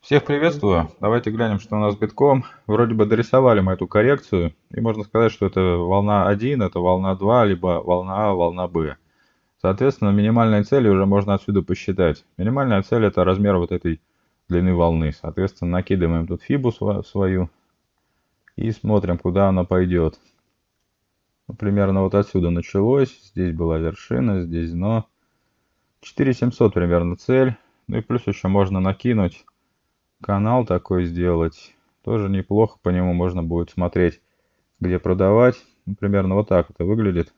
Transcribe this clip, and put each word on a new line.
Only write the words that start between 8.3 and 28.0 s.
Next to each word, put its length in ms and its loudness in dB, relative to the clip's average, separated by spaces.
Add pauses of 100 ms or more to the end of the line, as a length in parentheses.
волна 360 -2
Б. 300 -4 (600)
Соответственно, 500 0
минимальные 520 2
цели 260 2
уже 180 4
можно 280 2
отсюда 280 -2
посчитать. 600 -2 (120)
Минимальная 480 0
цель — 200 0
это 200 2
размер 320 2
вот 160 -2
этой 280 -4 (480)
длины 280 0
волны. 340 2
Соответственно, 640 -6
накидываем 560 -2
тут 120 -8
фибу 300 -2
сва-, 320 -6
свою. 480 -2 (1040)
И 160 -4
смотрим, 480 -2
куда 300 0
она 160 0
пойдет. 560 0 (1300)
Ну, 80 -14
примерно 460 0
вот 120 0
отсюда 360 0
началось. 600 0 (140)
Здесь 280 -4
была 260 -2
вершина, 640 -4
здесь 280 -4
дно. 360 -4 (960)
Четыре 320 -2
семьсот 420 0
примерно 420 0
цель. 400 0 (320)
Ну 80 -6
и 60 -4